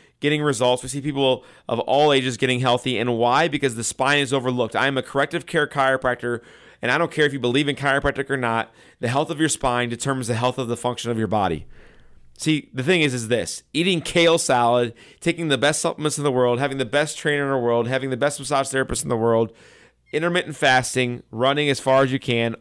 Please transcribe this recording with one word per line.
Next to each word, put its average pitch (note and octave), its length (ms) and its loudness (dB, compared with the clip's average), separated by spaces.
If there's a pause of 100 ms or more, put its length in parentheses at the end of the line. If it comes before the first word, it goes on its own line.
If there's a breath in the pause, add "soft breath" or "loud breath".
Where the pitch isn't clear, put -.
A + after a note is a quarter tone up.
(200 soft breath)
getting D3 220 0
results. B2 420 2
We C3 60 -10
see C#3 100 -6
people C3+ 440 0 (240 loud breath)
of A2+ 120 -2
all C#3+ 320 4
ages B2+ 240 0
getting B2+ 240 0
healthy. B2 380 0
And A#2+ 200 0
why? B2+ 300 2
Because C3+ 260 -2
the A2+ 80 -8
spine C#3 360 0
is C3+ 140 -2
overlooked. B2 440 0
I B2 100 2
am C3+ 100 0
a B2+ 60 -2
corrective D#3 420 -2
care D3+ 220 0
chiropractor, B2+ 760 0 (400 loud breath)
and A#2 120 0
I C#3+ 60 2
don't E3+ 120 0
care D#3 160 2
if C#3+ 60 0
you C#3 80 -6
believe B2 260 0
in C#3+ 80 -2
chiropractic C#3 560 -2
or C#3 60 -2
not, A2+ 360 -2 (280 soft breath)
the A#2+ 80 -2
health C#3+ 220 0
of D3+ 100 -4
your D#3 80 2
spine B2 400 -2
determines B2 400 -4
the A#2+ 60 0
health B2 240 0
of B2 100 -4
the A#2 80 -2
function A#2+ 340 -4
of A2+ 80 -2
your A2 80 0
body. F#2 400 0 (680 soft breath)
See, D#3 380 -2
the C3 80 -6
thing E3 200 2
is, C3+ 120 2
is A2+ 140 -4
this. G#2+ 340 -2 (100)
Eating E3+ 280 0
kale E3 380 4
salad, A#2+ 540 2 (280 loud breath)
taking E3 280 -2
the C#3 100 2
best C#3+ 220 2
supplements D3+ 380 -4
in C#3+ 60 -4
the C#3+ 80 0
world, B2 260 2
having C3+ 200 -4
the C3 60 0
best D3 320 -2
trainer D3 280 -2
in C#3 80 -2
the B2+ 120 0
world, A#2 220 2
having C3 240 -2
the B2+ 60 -4
best C#3+ 240 -2
massage C#3 300 -2
therapist C3 340 -2
in C#3+ 40 -8
the A#2+ 80 0
world, A2+ 360 2 (580 loud breath)
intermittent E3+ 460 -2
fasting, B2+ 720 0
running C#3 380 0
as C3 100 0
far C3+ 240 4
as C3 80 2
you C3 80 -2
can, A#2 420 -2